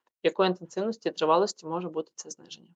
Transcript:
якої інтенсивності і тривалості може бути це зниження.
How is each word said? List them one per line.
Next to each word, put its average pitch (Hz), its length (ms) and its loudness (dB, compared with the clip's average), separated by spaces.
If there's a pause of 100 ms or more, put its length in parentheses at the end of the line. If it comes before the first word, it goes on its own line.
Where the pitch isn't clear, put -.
(240)
якої 185 260 4
інтенсивності 185 600 -4
і - 20 -8
тривалості 170 540 2
може 170 240 -6
бути 156 260 -8
це - 140 -16
зниження. - 460 -20